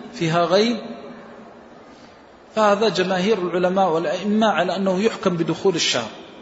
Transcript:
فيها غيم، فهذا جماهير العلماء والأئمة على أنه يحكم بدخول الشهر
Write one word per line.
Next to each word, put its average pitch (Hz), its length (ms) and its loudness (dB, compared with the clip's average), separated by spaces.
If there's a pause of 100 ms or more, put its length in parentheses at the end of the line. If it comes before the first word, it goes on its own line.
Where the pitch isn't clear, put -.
(140)
فيها 170 320 0
غيم، 208 360 2 (1700)
فهذا 208 340 4
جماهير 185 480 0
العلماء 180 520 2
والأئمة 180 580 0
على 175 280 0
أنه 190 280 0
يحكم 190 340 0
بدخول 165 380 0
الشهر 120 340 -2 (320)